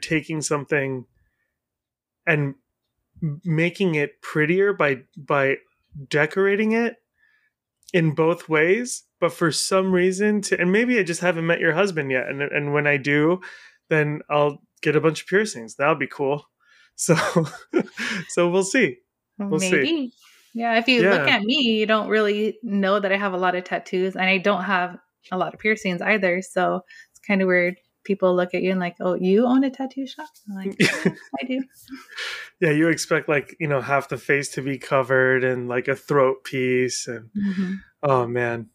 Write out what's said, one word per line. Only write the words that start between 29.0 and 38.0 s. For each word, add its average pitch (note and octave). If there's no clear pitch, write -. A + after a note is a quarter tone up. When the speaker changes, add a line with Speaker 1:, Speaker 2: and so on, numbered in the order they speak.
Speaker 2:
you G3
own C4
a C4
tattoo C4
shop?" D4+
I'm G3+
like, F#3+
Speaker 1:
<laughs> -
Speaker 2:
"Yeah, -
I B3+
do." C4
Speaker 1:
Yeah, E3
you D#3
expect, D#3
like, C#3+
you D#3+
know, C#3
half C3+
the D3
face C#3+
to -
be C3+
covered C3
and, B2+
like, B2
a C#3
throat C3+
piece B2+
and A#2
Speaker 2:
Mm-hmm. F#3+